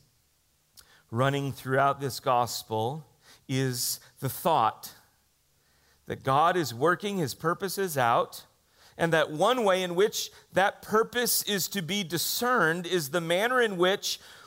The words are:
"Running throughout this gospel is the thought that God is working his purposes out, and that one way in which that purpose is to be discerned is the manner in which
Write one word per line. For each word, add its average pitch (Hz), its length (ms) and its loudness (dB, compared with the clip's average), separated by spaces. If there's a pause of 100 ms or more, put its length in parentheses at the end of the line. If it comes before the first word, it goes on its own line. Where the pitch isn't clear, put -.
(1120)
"Running 139 420 0
throughout 135 480 0
this 135 180 -6
gospel 120 880 -2 (420)
is 131 520 -2 (200)
the 135 80 -4
thought 127 680 0 (1120)
that - 160 -8
God 151 340 2
is 139 160 -2
working 175 460 0
his 143 160 -2
purposes 175 640 -4
out, 123 480 0 (500)
and 165 160 0
that 156 180 2
one 214 340 2
way 185 180 4
in 175 120 -4
which 202 360 0 (220)
that 190 300 0
purpose 220 600 0
is 196 260 -2
to 196 140 -6
be 196 200 -2
discerned 175 840 0
is 160 240 -2
the 175 100 0
manner 196 400 2
in 214 160 0
which 185 420 0 (280)